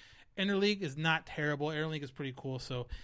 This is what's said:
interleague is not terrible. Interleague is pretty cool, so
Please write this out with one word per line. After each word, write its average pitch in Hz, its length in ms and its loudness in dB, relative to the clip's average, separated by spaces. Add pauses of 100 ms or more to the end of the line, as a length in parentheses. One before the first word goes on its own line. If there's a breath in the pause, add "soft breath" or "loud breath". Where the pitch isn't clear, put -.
(380 soft breath)
interleague 202 420 4
is 143 160 -4
not 160 300 2
terrible. 147 400 0
Interleague 156 360 -2
is 131 80 -8
pretty 135 240 -6
cool, 131 240 -6
so 123 280 -4 (180 loud breath)